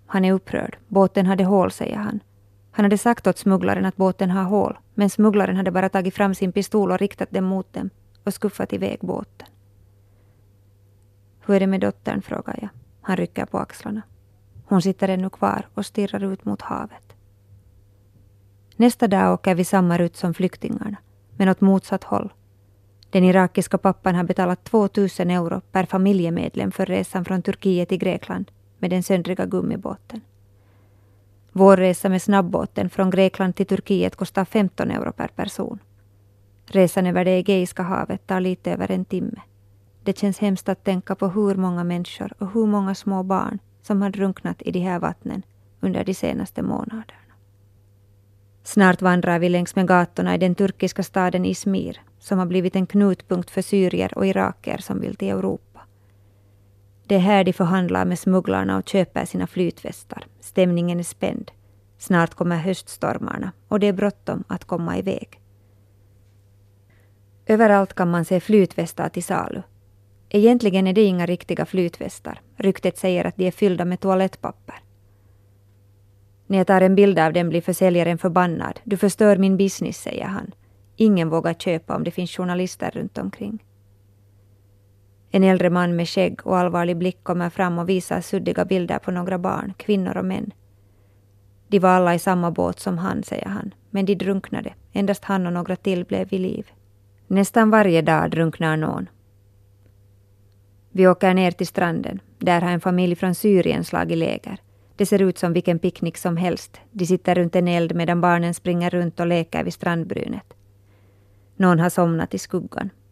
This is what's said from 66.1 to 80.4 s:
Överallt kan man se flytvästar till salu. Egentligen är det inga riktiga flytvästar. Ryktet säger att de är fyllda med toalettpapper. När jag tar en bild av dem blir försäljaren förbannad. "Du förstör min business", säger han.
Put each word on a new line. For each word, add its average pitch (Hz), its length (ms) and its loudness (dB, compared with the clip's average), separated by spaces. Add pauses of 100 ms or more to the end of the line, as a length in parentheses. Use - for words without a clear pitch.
Överallt 208 480 6
kan 175 180 0
man 170 140 0
se 185 140 2
flytvästar 170 680 2
till 180 140 -8
salu. - 380 -4 (680)
Egentligen 208 580 4
är 185 60 2
det 220 100 6
inga 180 220 2
riktiga 170 400 -4
flytvästar. - 760 -6 (140)
Ryktet 190 420 -2
säger 175 280 0
att 175 120 -6
de 185 100 0
är 180 40 -2
fyllda 180 340 0
med 180 140 -4
toalettpapper. - 760 -2 (1700)
När 196 80 2
jag 185 100 2
tar 185 140 6
en 185 140 6
bild 196 240 6
av 160 140 2
dem 175 160 0
blir 165 120 0
försäljaren 175 560 2
förbannad. 175 640 0
"Du 202 140 -4
förstör 202 400 4
min 190 200 4
business", - 400 -2
säger - 280 -10
han. - 260 -10 (440)